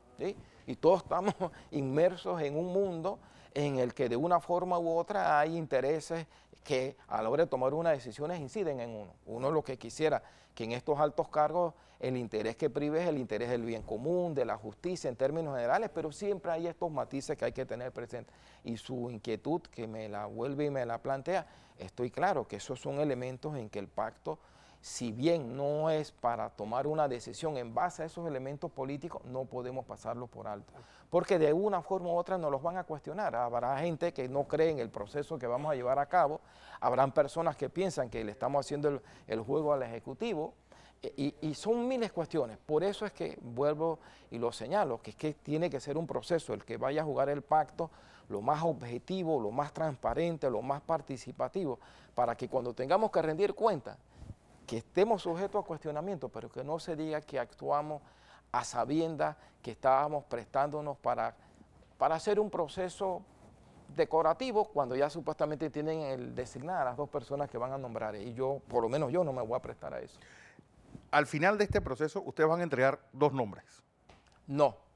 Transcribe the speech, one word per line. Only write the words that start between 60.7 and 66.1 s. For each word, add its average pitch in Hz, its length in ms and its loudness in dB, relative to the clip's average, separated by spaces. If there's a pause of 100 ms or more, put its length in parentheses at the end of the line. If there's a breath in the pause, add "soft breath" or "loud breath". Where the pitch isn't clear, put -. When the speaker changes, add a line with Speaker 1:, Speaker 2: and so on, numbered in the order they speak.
Speaker 1:
para, 117 360 -2 (640 soft breath)
para 151 200 4
hacer 208 220 2
un 208 120 2
proceso 185 720 -2 (760)
decorativo 165 680 4
cuando 135 280 0
ya 143 140 4
supuestamente 151 600 -2
tienen 156 320 -2
el 123 320 -6